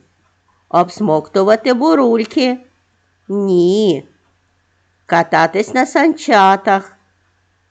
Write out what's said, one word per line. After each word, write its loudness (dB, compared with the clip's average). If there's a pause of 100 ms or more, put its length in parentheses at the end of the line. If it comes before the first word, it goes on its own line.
(680)
Обсмоктувати 0
бурульки? 0 (720)
Ні. 0 (1000)
Кататись -2
на 0
санчатах? 0 (720)